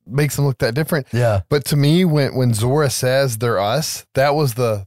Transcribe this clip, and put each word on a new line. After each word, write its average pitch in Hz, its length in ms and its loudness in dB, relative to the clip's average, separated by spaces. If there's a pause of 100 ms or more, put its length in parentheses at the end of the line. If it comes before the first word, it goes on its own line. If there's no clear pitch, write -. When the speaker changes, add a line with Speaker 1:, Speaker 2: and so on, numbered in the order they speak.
Speaker 1:
makes 139 320 -2
him 143 80 2
look 135 120 -2
that 117 180 0
different. 156 360 -2
Speaker 2:
Yeah. 113 360 2
Speaker 1:
But 147 180 0
to 151 100 -2
me, 151 280 4
when, 151 320 0
when 123 180 2
Zora 131 360 0
says 131 480 0
they're 117 200 0
us, 117 560 -4
that 143 220 2
was 143 180 0
the 110 320 -2